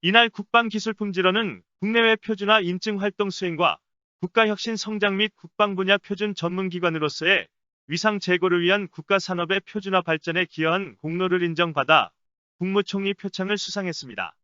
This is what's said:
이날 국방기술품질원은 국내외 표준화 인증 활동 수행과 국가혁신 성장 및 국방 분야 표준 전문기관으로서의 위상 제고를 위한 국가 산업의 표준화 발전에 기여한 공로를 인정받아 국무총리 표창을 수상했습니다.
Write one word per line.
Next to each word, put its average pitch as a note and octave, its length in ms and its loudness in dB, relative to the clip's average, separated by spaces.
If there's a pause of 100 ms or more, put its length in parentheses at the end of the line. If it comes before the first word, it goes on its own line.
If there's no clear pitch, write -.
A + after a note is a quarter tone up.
이날 A3 300 4
국방기술품질원은 G3+ 1300 0 (180)
국내외 A3+ 360 4
표준화 G#3+ 440 0
인증 F#3+ 420 -2
활동 G3+ 260 -2
수행과 E3+ 500 -2 (440)
국가혁신 G#3+ 540 0
성장 G3+ 420 -2
및 G#3+ 180 0
국방 G3+ 400 -2
분야 F#3+ 220 2
표준 G3+ 360 -4
전문기관으로서의 E3+ 1120 0 (380)
위상 G3+ 320 0
제고를 F3+ 440 2
위한 F#3 260 2
국가 G3 300 -2
산업의 F3+ 420 -2
표준화 F#3+ 400 -2
발전에 E3+ 460 -2
기여한 D#3+ 560 -2
공로를 F3+ 400 0
인정받아 D#3 720 2 (480)
국무총리 G3 520 -2
표창을 G3 460 -6
수상했습니다. E3+ 840 -8